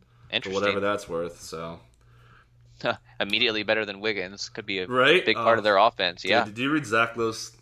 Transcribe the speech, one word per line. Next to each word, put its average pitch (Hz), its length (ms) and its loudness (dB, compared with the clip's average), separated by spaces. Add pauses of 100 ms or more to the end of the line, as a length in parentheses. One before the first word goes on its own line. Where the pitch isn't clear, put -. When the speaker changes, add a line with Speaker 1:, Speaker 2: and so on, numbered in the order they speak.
(320)
Speaker 1:
Interesting. 98 300 -2
Speaker 2:
whatever 101 180 0
that's 101 300 -2
worth, 85 320 -6
so. 82 380 -12 (1040)
Speaker 1:
<laughs> 117 160 -2 (220)
Immediately 107 440 0
better 107 220 0
than 98 140 -8
Wiggins. 101 500 -4
Could 110 160 -12
be 98 140 -4
a 92 80 -4
Speaker 2:
Right? 131 380 4
Speaker 1:
big 107 100 2
part 117 220 4
Speaker 2:
Uh, - 20 -2
Speaker 1:
of 104 40 -2
their 104 140 4
offense, 95 440 2
Speaker 2:
dude, 92 100 -2
Speaker 1:
yeah. 113 140 4
Speaker 2:
did 104 120 -10
you 131 140 -2
read 151 140 -2
Zach 113 320 0
Lowe's 113 340 -4 (100)